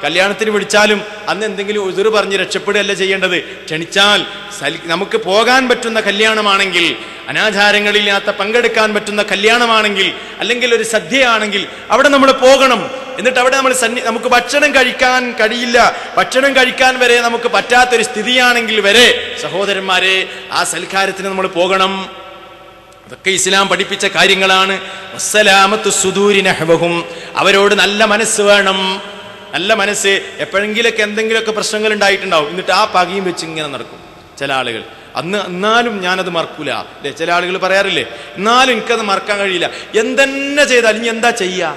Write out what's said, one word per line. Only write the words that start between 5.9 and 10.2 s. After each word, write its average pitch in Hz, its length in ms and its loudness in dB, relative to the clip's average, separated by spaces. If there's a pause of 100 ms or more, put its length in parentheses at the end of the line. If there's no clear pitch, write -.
കല്യാണമാണെങ്കിൽ, 196 960 0 (320)
അനാചാരങ്ങളില്ലാത്ത 202 1000 2
പങ്കെടുക്കാൻ 220 640 0
പറ്റുന്ന 208 300 -2
കല്യാണമാണെങ്കിൽ, 208 920 2 (260)